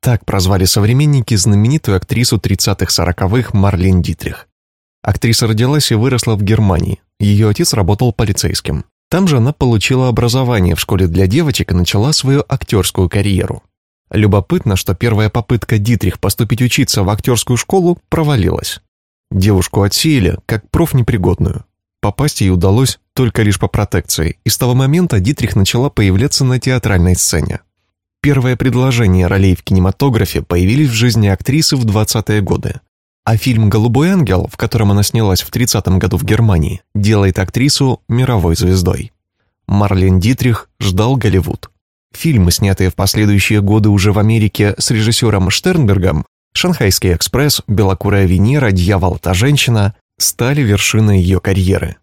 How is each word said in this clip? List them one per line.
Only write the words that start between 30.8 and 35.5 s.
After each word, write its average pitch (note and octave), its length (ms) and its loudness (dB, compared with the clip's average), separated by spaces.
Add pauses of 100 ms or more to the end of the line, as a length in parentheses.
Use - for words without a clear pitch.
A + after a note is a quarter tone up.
в A#2 40 -6
жизни A2 340 2
актрисы C3+ 480 0
в B2+ 80 -2
двадцатые G#2+ 560 -2
годы. F#2 400 -4 (440)
А A2+ 120 0
фильм A2 340 0
«Голубой A#2 400 2
ангел», F#2+ 420 0
в - 40 -20
котором A2 340 0
она G2+ 140 2
снялась G#2 380 0
в - 80 -12